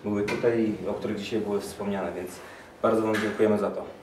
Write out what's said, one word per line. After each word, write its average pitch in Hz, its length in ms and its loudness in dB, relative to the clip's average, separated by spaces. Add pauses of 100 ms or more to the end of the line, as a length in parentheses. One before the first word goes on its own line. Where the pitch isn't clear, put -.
były 104 180 0
tutaj 113 520 2 (100)
i 98 40 -2
o 104 60 0
których 104 240 -4
dzisiaj 104 220 -2
były 101 200 0
wspomniane, 98 520 -4
więc 90 180 -6 (520)
bardzo 110 200 4
wam 110 200 2
dziękujemy 107 360 4
za 98 120 0
to. - 120 -6 (200)